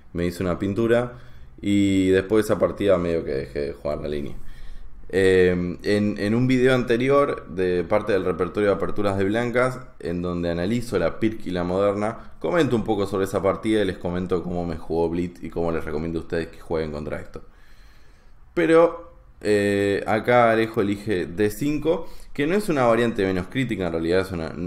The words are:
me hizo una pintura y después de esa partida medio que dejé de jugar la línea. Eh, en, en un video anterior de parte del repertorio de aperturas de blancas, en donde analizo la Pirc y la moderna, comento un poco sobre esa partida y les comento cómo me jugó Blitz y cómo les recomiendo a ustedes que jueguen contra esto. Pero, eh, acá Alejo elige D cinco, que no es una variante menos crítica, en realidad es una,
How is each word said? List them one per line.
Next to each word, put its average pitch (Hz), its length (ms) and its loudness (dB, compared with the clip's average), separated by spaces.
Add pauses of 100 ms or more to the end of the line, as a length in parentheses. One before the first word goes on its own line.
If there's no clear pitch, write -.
(140)
me 85 120 -2
hizo 90 180 -4
una 87 140 -2
pintura 117 560 0 (480)
y 98 480 2
después 95 360 4
de - 80 0
esa 87 60 0
partida 92 380 2
medio 85 260 0
que 73 80 -6
dejé 69 280 -6
de 71 140 -4
jugar 76 260 -6
la 78 80 -8
línea. 73 280 -6 (800)
Eh, 90 720 4
en, 104 340 0
en 104 180 0
un 127 120 2
video 127 260 4
anterior 131 760 2
de 90 340 0
parte 104 300 0
del 92 100 2
repertorio 92 460 0
de 98 60 4
aperturas 98 420 0
de 98 80 0
blancas, 120 540 0 (200)
en 87 220 -4
donde 87 280 -2
analizo 92 480 -2
la 82 220 0
Pirc 110 260 -2
y 90 60 -6
la 87 140 -2
moderna, 101 760 -2
comento 156 380 2
un 95 80 -2
poco 101 200 0
sobre 98 200 -2
esa 95 160 -2
partida 104 400 2
y 98 40 0
les 90 120 -2
comento 90 440 -2
cómo 87 240 -4
me 82 120 -6
jugó 82 320 -2
Blitz 87 340 -6
y 80 60 -10
cómo 85 240 -2
les 78 100 -4
recomiendo 80 360 -4
a - 20 -4
ustedes 82 260 -4
que - 140 -18
jueguen 80 320 -4
contra 76 260 -8
esto. - 240 -14 (1120)
Pero, 165 580 4 (300)
eh, 101 640 2
acá 113 440 4
Alejo 113 280 2
elige 101 460 -2
D 104 240 0
cinco, 151 580 -2 (240)
que 143 160 -2
no 175 80 2
es 208 140 0
una 139 160 2
variante 113 400 4
menos 95 220 0
crítica, 113 400 -2
en 82 40 -2
realidad 82 300 2
es 92 100 -8
una, 80 220 -6 (140)